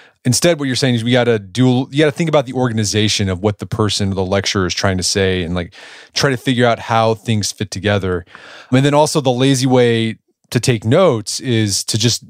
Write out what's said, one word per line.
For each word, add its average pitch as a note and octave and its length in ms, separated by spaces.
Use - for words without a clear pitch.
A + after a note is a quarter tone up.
Instead, D#3+ 340
what C#3+ 80
you're B2+ 80
saying B2 220
is A2+ 80
we A#2+ 80
gotta A#2+ 260
do, B2 540
you C3+ 60
gotta D3+ 120
think E3+ 180
about D3 180
the C3 60
organization G#2+ 760
of F#2 160
what G#2 140
the - 80
person, G2+ 440
the F#2+ 140
lecturer F#2+ 420
is E2+ 80
trying G2 220
to F2 80
say F#2 400
and, E2 100
like, F2+ 180
try - 160
to C3 60
figure B2 300
out A2+ 140
how A2+ 340
things G#2+ 380
fit - 180
together. F#2 540
And C3 120
then C#3+ 80
also D3+ 280
the C3+ 100
lazy C3 360
way A#2 520
to - 80
take A#2 260
notes B2+ 540
is A2 460
to - 120
just A2+ 340